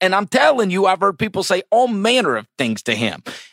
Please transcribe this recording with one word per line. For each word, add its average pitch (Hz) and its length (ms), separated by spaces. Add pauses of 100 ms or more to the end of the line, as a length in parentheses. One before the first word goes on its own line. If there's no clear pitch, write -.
And 185 140
I'm 202 120
telling 254 440
you, 190 160
I've 185 140
heard 196 180
people 196 240
say 180 280
all 240 180
manner 208 480
of 107 100 (120)
things 113 260
to 117 100
him. 107 280 (300)